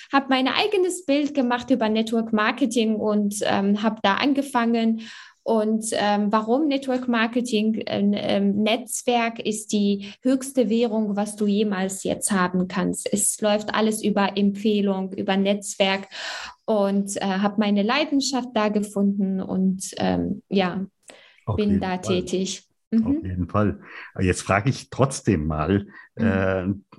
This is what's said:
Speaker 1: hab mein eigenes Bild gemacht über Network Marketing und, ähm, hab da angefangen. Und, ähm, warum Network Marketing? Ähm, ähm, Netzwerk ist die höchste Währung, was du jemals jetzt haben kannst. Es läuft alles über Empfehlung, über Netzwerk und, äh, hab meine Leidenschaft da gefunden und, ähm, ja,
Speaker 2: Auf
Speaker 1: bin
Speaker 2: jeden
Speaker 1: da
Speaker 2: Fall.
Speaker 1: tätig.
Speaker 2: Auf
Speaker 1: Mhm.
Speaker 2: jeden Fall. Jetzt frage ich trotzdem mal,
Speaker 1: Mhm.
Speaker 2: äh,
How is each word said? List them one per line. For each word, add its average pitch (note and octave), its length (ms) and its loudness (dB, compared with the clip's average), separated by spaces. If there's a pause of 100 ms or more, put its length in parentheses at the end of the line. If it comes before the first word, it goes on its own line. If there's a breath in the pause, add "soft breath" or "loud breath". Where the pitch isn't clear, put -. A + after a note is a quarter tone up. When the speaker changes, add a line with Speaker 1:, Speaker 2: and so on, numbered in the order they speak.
(120)
Speaker 1:
hab C4+ 180 2
mein C4 180 2
eigenes F#4+ 580 0
Bild C#4+ 280 0
gemacht B3 360 0
über A3+ 180 2
Network A3+ 460 0
Marketing A3+ 640 0
und, G#3 480 0
ähm, G3+ 400 2
hab A3 180 -2
da G3 140 4
angefangen. A#3 840 0 (420 loud breath)
Und, A3 500 0
ähm, G#3 380 2
warum A3+ 360 2
Network C4 400 -2
Marketing? A3+ 800 0
Ähm, G3+ 260 2
ähm, G3+ 480 0
Netzwerk A#3 800 -2
ist - 320 -4
die G3+ 500 0
höchste C4 480 0
Währung, A3 460 0
was G#3 200 -4
du G#3 120 0
jemals G3 560 0
jetzt - 280 -2
haben F3+ 360 2
kannst. F3+ 440 -4
Es - 300 -2
läuft G#3 320 0
alles A3 300 0
über G3 340 0
Empfehlung, G3+ 760 0
über G3 240 0
Netzwerk G3 720 0 (580 loud breath)
und, G3+ 520 2
äh, - 80 -4
hab G3 320 0
meine G3+ 240 2
Leidenschaft C4 720 0
da G#3+ 160 2
gefunden G3+ 720 0
und, F#3+ 560 -2
ähm, - 500 -2
ja, F#3 380 0 (640 loud breath)
Speaker 2:
Auf - 80 0
Speaker 1:
bin G#3 140 0
Speaker 2:
jeden G3+ 120 2
Speaker 1:
da F#3+ 60 -2 (120)
Speaker 2:
Fall. - 20 -10
Speaker 1:
tätig. F#3 640 -2 (260)
Speaker 2:
Auf A3+ 60 4
Speaker 1:
Mhm. C#4 260 0
Speaker 2:
jeden F2+ 220 -2
Fall. G2+ 320 2 (400 loud breath)
Jetzt F#2 240 2
frage G#2 260 2
ich - 220 -4
trotzdem G2 560 2
mal, D#2+ 400 2 (300 loud breath)
Speaker 1:
Mhm. A3+ 80 0
Speaker 2:
äh, F#2+ 420 2 (320)